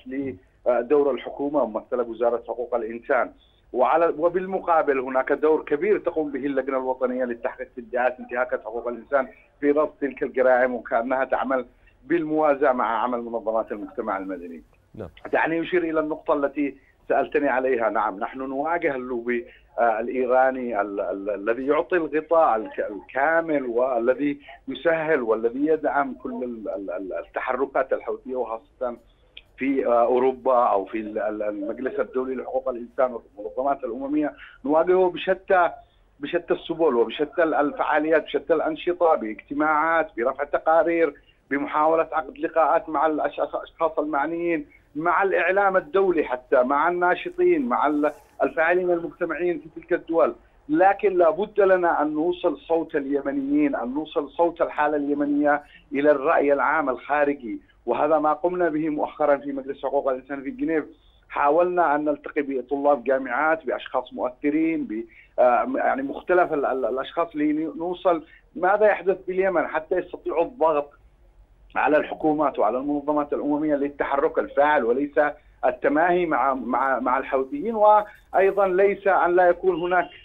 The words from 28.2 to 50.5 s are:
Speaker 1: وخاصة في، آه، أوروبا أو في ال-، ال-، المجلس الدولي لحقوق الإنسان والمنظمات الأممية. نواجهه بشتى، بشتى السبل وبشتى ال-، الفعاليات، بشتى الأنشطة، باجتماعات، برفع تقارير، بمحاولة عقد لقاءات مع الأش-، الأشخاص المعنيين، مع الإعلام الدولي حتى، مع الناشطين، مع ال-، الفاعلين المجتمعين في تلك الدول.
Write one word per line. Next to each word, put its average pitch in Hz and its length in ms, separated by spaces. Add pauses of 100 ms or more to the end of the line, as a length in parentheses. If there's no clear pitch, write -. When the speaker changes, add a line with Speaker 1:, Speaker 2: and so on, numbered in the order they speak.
Speaker 1:
وخاصة 117 600 (600)
في، 135 300
آه، 117 160
أوروبا 127 640
أو 101 200
في 110 160
ال-، 107 180
ال-، 107 240
المجلس 107 580
الدولي 131 340
لحقوق 127 340
الإنسان 120 500 (180)
والمنظمات 127 480
الأممية. 139 480 (320)
نواجهه 175 460
بشتى، 180 600 (500)
بشتى 170 340
السبل 160 400
وبشتى 120 480
ال-، 156 120
الفعاليات، 147 680
بشتى 151 300
الأنشطة، 160 600
باجتماعات، 151 1000
برفع 131 280
تقارير، 160 720 (360)
بمحاولة 151 640
عقد 147 260
لقاءات 160 500
مع 151 180
الأش-، 151 340
الأشخاص 160 580
المعنيين، 156 680 (300)
مع 170 260
الإعلام 190 540
الدولي 185 480
حتى، 127 380
مع 143 260
الناشطين، 180 800
مع 120 200
ال-، 147 260 (300)
الفاعلين 170 480
المجتمعين 170 680
في 160 220
تلك - 120
الدول. 160 420 (340)